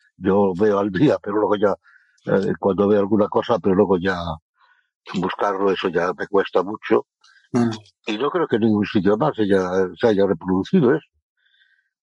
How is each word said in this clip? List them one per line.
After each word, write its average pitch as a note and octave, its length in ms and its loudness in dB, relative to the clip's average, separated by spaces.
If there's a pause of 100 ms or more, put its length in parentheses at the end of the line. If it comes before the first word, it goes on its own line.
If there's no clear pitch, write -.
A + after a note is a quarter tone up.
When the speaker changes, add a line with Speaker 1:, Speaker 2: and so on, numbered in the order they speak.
(180)
Speaker 1:
Yo F#2+ 400 0
veo G2+ 220 2
al G2+ 120 -2
día, G2+ 300 2
pero G#2 160 -6
luego G#2 180 0
ya, G2 200 0 (560)
eh, G2 260 0
cuando G2+ 300 0
veo G#2 120 4
alguna G2+ 280 2
cosa, A2+ 320 -2
pero F#2 160 0
luego F#2+ 240 4
ya F#2 180 -4 (1000)
buscarlo, G2 560 -2
eso F#2 180 -2
ya F2 280 -2
me G2+ 100 -8
cuesta F#2+ 360 0
mucho. A2 440 -2 (440)
Speaker 2:
Mm. A#2+ 180 0 (380)
Speaker 1:
Y G#2+ 100 -6
no C#3 120 -4
creo E3 180 -2
que B2 80 -2
en G#2 60 0
ningún G#2+ 240 2
sitio G2+ 320 0
más C#3+ 180 -2
se A2 80 -2
haya, F#2+ 180 2 (380)
se A#2+ 80 2
haya G2 180 2
reproducido F#2+ 680 2
eso. - 120 -8 (960)